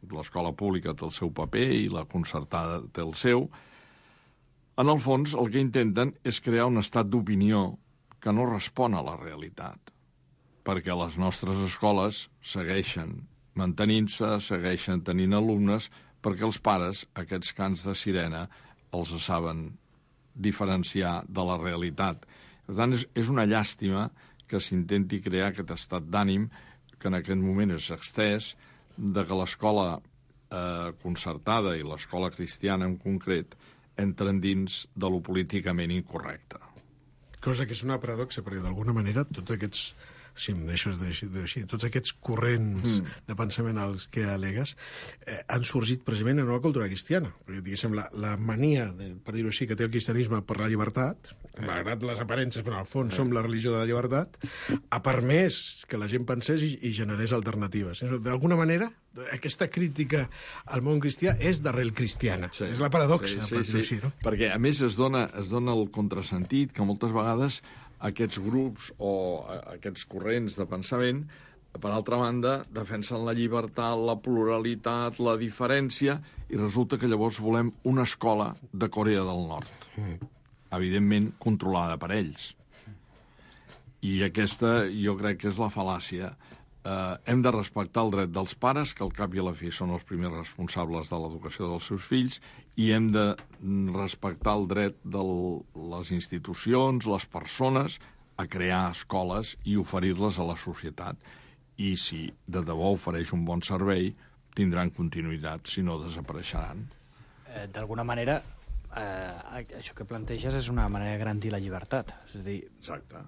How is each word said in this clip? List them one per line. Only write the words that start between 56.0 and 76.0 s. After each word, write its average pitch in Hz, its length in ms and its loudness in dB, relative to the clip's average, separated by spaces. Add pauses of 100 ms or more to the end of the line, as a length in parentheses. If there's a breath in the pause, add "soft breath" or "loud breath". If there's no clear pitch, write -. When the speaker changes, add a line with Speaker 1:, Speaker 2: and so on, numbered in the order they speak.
Speaker 2:
gent 123 180 0
pensés 127 360 0
i, 151 220 0
i 117 100 0
generés 107 400 0
alternatives. 104 720 -2 (180)
D'alguna 131 340 2
manera, 170 360 4 (400)
aquesta 143 360 -2
crítica 147 600 0 (380 loud breath)
al 127 160 0
món 147 180 4
cristià 147 380 2
és 156 240 2
d'arrel 123 300 0
cristiana. 101 600 0
Speaker 1:
Sí. 101 120 -4
Speaker 2:
És 113 140 -4
la 143 120 2
paradoxa, 156 360 6
Speaker 1:
Sí, 101 140 -2
sí, 107 140 -2
Speaker 2:
per 117 80 2
dir-ho 101 80 -2
Speaker 1:
sí. 110 80 2
Speaker 2:
així, 110 240 0
no? 139 80 0 (100)
Speaker 1:
Perquè, 107 320 2
a 107 60 0
més, 139 220 4
es 117 140 4
dona, 127 300 4 (140)
es 95 100 -4
dona 120 240 2
el 107 160 2
contrasentit 98 800 0
que 104 140 -2
moltes 104 260 0
vegades 113 520 0 (360 loud breath)
aquests 107 380 -2
grups 110 600 -2
o, 92 500 0
eh, 90 300 -10
aquests 95 260 -8
corrents 107 500 -2
de 98 120 -4
pensament, 123 560 0 (580 loud breath)
per 104 80 -2
altra 110 280 0
banda, 123 520 2
defensen 110 560 -4
la 117 80 0
llibertat, 117 640 0
la 113 240 2
pluralitat, 117 1000 2
la 120 160 4
diferència, 135 840 2 (280 loud breath)